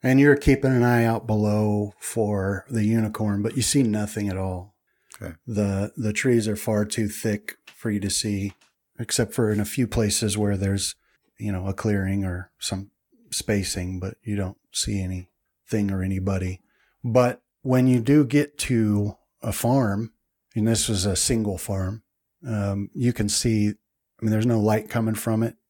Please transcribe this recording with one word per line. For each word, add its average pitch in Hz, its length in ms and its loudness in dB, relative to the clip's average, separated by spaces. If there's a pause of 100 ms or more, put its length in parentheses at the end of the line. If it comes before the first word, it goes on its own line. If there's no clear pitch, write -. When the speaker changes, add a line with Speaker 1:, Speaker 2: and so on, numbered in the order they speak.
Speaker 1:
And 131 160 6
you're 143 160 8
keeping 135 360 2
an 123 120 4
eye 120 220 4
out 113 200 0
below 104 760 0
for 101 680 -2
the 113 160 -2
unicorn, 107 560 0
but 110 140 -4
you 131 60 -2
see 139 220 2
nothing 104 460 -2
at 92 80 -4
all. 95 380 -6 (440)
Speaker 2:
Okay. 85 140 -12 (140)
Speaker 1:
The, 101 500 -2
the 107 160 -2
trees 117 340 2
are 104 80 -2
far 104 300 0
too 107 220 -2
thick 104 580 -6
for - 240 -8
you 104 120 0
to 98 80 -2
see, 101 440 -2 (460)
except - 340 -2
for 110 180 2
in 104 80 0
a 101 60 0
few 120 220 -2
places 104 500 0
where 104 180 0
there's, 98 400 -2 (440)
you 107 120 -4
know, 92 160 -4
a 95 60 -4
clearing 98 500 0
or 90 360 -6
some 98 320 -8 (400)
spacing, 95 680 -4
but 95 240 -8
you 104 120 -6
don't 95 220 -6 (140)
see 101 300 -4
anything 92 920 -6
or 95 120 -2
anybody. 92 580 -4 (420)
But 123 380 4 (220)
when 127 240 4
you 127 120 4
do 143 240 6
get 143 360 0
to 104 580 0 (240)
a 117 100 -4
farm, 113 640 0 (420)
and 107 120 2
this 113 200 2
was 98 180 0
a 98 100 0
single 104 420 -2
farm, 98 460 -6 (440)
um, 101 460 -2
you 120 200 0
can 104 160 -2
see, 107 400 2
I 104 40 -6 (480)
mean, 110 100 0
there's 110 140 2
no 117 140 4
light 107 300 2
coming 110 260 0
from 110 280 -2
it. 117 120 -4 (140)